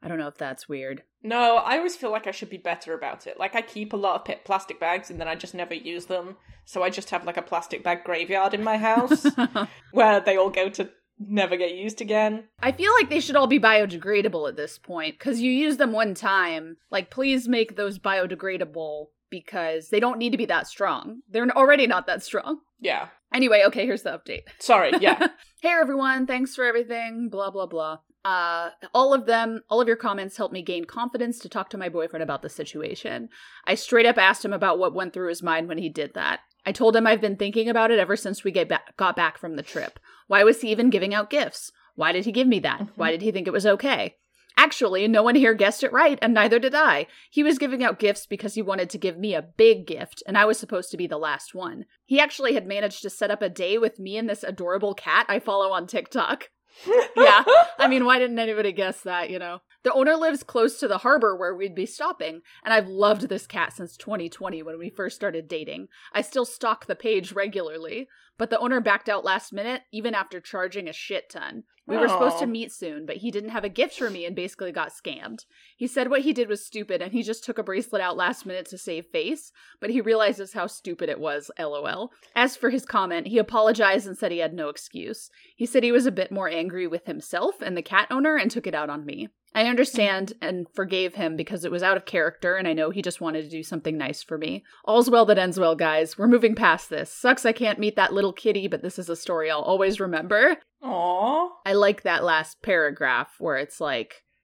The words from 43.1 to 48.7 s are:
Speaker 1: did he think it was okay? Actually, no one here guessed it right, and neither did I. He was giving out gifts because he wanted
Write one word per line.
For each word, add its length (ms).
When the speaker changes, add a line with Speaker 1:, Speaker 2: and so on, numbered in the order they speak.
Speaker 1:
did 120
he 100
think 160
it 40
was 140
okay? 480
Actually, 520
no 160
one 100
here 200
guessed 280
it 100
right, 300
and 100
neither 280
did 160
I. 320
He 120
was 160
giving 240
out 160
gifts 280
because 280
he 80
wanted 280